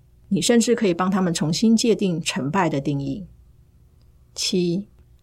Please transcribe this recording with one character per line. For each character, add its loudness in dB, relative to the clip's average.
你 0
甚 4
至 2
可 0
以 2
帮 -2
他 0
们 0
重 -2
新 4
界 2
定 -2
成 -4
败 0
的 -2
定 -2
义。 -8
七， -2